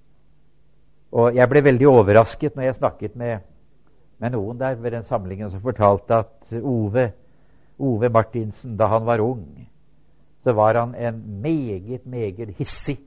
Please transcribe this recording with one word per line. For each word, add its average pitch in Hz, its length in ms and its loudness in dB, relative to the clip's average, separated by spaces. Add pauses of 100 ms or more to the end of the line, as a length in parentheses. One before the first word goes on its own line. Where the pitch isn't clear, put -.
(1120)
Og 117 240 2
jeg 123 140 6
ble 139 140 4
veldig 135 240 4
overrasket 113 680 6
når 135 80 -6
jeg 127 120 -2
snakket 110 440 -6
med, 117 200 -6 (800)
med 123 140 -6
noen 120 280 -6
der 131 200 -4
ved 117 160 -6
den 113 80 -8
samlingen 98 480 -6
som 95 100 -10
fortalte 107 600 2
at - 380 -18
Ove, 117 500 0 (680)
Ove 123 320 0
Martinsen, 113 680 -2
da 110 100 2
han 113 180 0
var 117 140 0
ung, 104 480 -6 (760)
så 127 100 2
var 110 260 2
han 120 160 -4
en 110 460 -8
meget, 120 640 -6
meget 110 520 -8
hissig - 500 -8